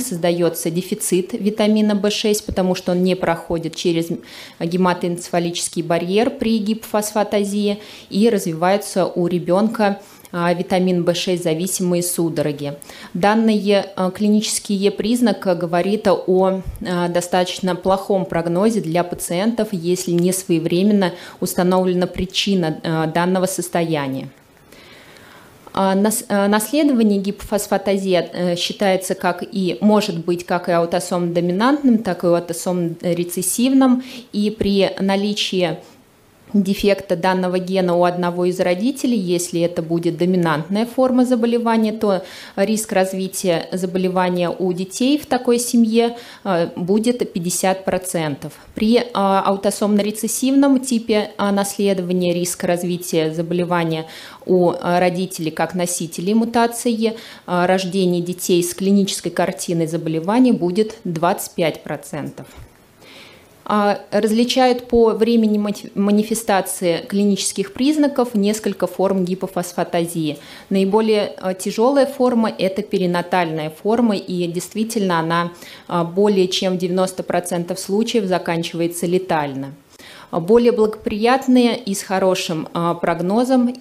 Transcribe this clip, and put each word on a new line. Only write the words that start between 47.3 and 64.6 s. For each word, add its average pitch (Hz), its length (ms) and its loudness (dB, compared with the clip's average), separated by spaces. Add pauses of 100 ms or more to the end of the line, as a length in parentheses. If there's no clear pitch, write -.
пятьдесят 185 500 -2
процентов. 160 720 -4 (220)
При, 220 220 4
э, 240 60 2 (100)
аутосомно-рецессивном 208 1700 2
типе, 226 580 0
э, 202 140 0
наследования 185 800 0
риск 175 300 -4
развития 175 680 0
заболевания 170 720 -2 (400)
у, 180 260 4
э, 175 280 0
родителей 175 520 0
как 165 240 -2
носителей 175 580 -4
мутации, 233 760 0
э, 180 560 -4
рождения 185 560 0
детей 175 420 0
с 175 100 -6
клинической 196 600 0
картиной 175 540 -2
заболевания 165 640 2
будет 180 500 0
двадцать 175 520 -2
пять 156 280 -2
процентов. 139 640 -10 (1200)
А, 202 300 2 (120)
различают 240 760 2